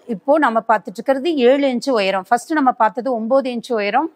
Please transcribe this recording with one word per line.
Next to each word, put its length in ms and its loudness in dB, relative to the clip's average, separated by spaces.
இப்போ 300 0
நம்ம 300 0
பார்த்துட்டு 260 0
இருக்கிறது 420 -2
ஏழு 340 4
இன்ச் 200 -4
உயரம். 380 0
ஃபர்ஸ்ட் 260 -2
நம்ம 180 2
பார்த்தது 420 0
ஒன்பது 380 -2
இன்ச் 220 -8
உயரம், 420 -2